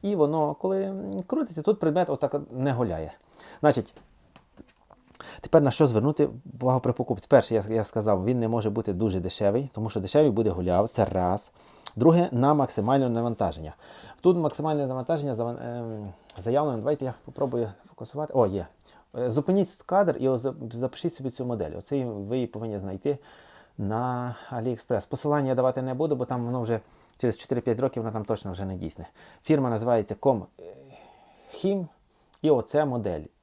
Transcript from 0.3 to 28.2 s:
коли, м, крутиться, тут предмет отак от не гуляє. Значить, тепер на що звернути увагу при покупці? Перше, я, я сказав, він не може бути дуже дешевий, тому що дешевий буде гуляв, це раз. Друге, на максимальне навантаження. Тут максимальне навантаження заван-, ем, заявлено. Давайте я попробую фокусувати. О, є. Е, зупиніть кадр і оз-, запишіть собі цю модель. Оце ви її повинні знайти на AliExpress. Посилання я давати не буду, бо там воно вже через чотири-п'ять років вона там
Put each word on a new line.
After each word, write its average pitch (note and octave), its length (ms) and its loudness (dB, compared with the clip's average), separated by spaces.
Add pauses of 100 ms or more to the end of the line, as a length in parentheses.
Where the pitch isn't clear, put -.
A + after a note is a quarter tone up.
коли, F#3+ 280 -2
м, G3 440 -6
крутиться, E3+ 360 -2
тут G#3+ 180 2
предмет D#3 300 2
отак C#3 240 -2
от D3 180 -4
не C3 200 0
гуляє. F2+ 400 -2 (480)
Значить, C#3 340 4 (1500)
тепер D#3+ 220 6
на C3+ 80 4
що D3+ 160 4
звернути C3 420 4 (320)
увагу B2+ 200 2
при B2+ 120 0
покупці? A#2+ 380 -4
Перше, A#2 240 6
я, G#2 140 2
я A2 160 0
сказав, G#2 400 0
він B2 160 0
не A2+ 80 0
може A2 220 0
бути G#2+ 220 -2
дуже F#2+ 280 0
дешевий, G#2 540 0
тому A2 160 -4
що G#2+ 100 -4
дешевий D3 300 4
буде G#2+ 200 2
гуляв, F2+ 380 2
це - 160 2
раз. F#2 480 0 (440)
Друге, E3 360 6
на C3 220 4
максимальне C3+ 540 2
навантаження. G#2+ 680 -2 (460)
Тут F3 160 6
максимальне D3+ 500 0
навантаження C3 480 -2
заван-, A#2+ 280 -4
ем, A2+ 500 -8 (260)
заявлено. B2 400 0
Давайте C3+ 260 -2
я B2 100 -6 (100)
попробую B2 460 -4 (180)
фокусувати. D3 480 -10
О, A#2+ 100 6
є. F#2 200 -2 (520)
Е, B2 120 -2
зупиніть F3+ 560 0
кадр F#3 340 2
і C3 80 2
оз-, B2 480 -2
запишіть B2+ 380 -4
собі C3 160 -6
цю B2+ 140 -8
модель. G#2+ 340 -2
Оце C3+ 260 -2
ви G#2+ 320 -4
її B2 100 0
повинні A2 320 -6
знайти G2 400 -4 (600)
на B2 560 -4 (180)
AliExpress. A#2 560 -4
Посилання D3 400 0
я C3 60 2
давати B2+ 280 0
не C3 120 -4
буду, D3 220 -2
бо B2+ 80 -4
там B2 200 -6
воно B2 160 -4
вже A2+ 200 -2 (360)
через A#2+ 220 0
чотири-п'ять A#2+ 420 -2
років B2+ 220 -2
вона A2 100 -4
там G#2+ 120 -6